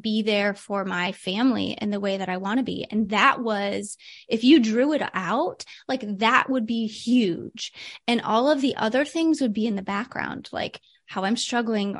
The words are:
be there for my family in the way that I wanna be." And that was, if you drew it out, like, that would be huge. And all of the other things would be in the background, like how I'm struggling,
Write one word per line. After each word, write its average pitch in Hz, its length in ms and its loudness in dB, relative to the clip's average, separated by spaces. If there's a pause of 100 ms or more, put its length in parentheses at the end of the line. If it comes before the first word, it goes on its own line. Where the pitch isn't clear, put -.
be 220 220 0
there 202 300 2
for 202 300 -6
my 185 300 -4
family 208 640 0
in 208 100 -2
the 202 120 -2
way 196 160 -2
that 185 120 -4
I 180 80 -2
wanna 208 260 -2
be." 190 260 -6
And 208 200 0
that 226 320 4
was, 202 540 -4 (320)
if 226 160 0
you 285 160 10
drew 240 340 2
it 277 80 0 (120)
out, 208 500 -2 (240)
like, 262 160 -4 (160)
that 233 300 4
would 262 160 0
be 226 220 -2
huge. 226 840 0 (360)
And 233 140 2
all 233 280 2
of 277 120 2
the 269 140 0
other 240 300 2
things 320 360 0
would 226 120 2
be 214 140 0
in 208 80 -2
the 190 60 -4
background, - 720 -6
like - 300 -6 (240)
how - 180 -6
I'm 214 140 0
struggling, 220 640 -2